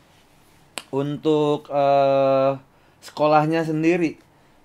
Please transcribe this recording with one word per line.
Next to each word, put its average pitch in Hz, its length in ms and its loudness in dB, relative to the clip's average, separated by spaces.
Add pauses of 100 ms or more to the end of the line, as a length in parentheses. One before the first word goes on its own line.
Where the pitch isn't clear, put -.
(880)
Untuk, 147 800 -2
eh, 139 840 2 (520)
sekolahnya 156 640 0
sendiri, 160 480 -2 (500)